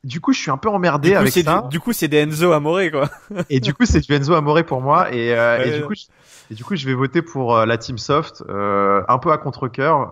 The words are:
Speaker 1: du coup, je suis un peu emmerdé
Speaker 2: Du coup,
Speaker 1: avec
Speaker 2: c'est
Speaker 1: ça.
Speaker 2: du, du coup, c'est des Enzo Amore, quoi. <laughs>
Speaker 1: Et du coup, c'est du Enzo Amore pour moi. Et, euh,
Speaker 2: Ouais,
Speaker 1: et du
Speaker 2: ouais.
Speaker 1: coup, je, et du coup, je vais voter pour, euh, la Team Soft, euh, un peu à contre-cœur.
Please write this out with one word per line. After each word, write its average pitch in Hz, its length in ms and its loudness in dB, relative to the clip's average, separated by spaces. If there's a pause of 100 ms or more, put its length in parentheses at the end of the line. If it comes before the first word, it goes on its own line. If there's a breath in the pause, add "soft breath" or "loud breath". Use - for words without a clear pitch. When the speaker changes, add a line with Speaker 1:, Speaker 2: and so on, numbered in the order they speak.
Speaker 1:
du 135 160 -8
coup, 269 140 0
je - 60 0
suis 156 120 -4
un 135 60 -2
peu 220 100 -4
emmerdé 170 440 2
Speaker 2:
Du - 40 6
coup, 180 60 4
Speaker 1:
avec 202 120 2
Speaker 2:
c'est 175 100 2
Speaker 1:
ça. 160 180 2
Speaker 2:
du, 135 80 -10
du 160 100 -4
coup, 233 140 -4
c'est 160 160 -2
des 147 80 2
Enzo 156 340 2
Amore, 156 300 0 (100)
quoi. 143 180 0 (200)
<laughs> 190 200 -8
Speaker 1:
Et 131 120 0
du 139 120 -4
coup, 240 120 0
c'est - 160 2
du - 120 -2
Enzo 143 200 2
Amore 151 320 2
pour 131 160 -6
moi. 147 320 2
Et, 120 200 0
euh, 117 260 4
Speaker 2:
Ouais, 131 100 0
Speaker 1:
et - 20 -2
du 151 100 -4
Speaker 2:
ouais. 147 60 -8
Speaker 1:
coup, 214 80 -6
je, - 60 -20 (500 soft breath)
et 110 40 -14
du 113 100 -16
coup, 202 100 -4
je 139 100 -6
vais 131 80 -2
voter 131 280 0
pour, 127 340 0
euh, 113 100 4
la 117 120 2
Team 120 200 -10
Soft, 147 520 -2
euh, 101 580 2
un 127 100 2
peu 160 140 -2
à 151 60 2
contre-cœur. 135 760 -4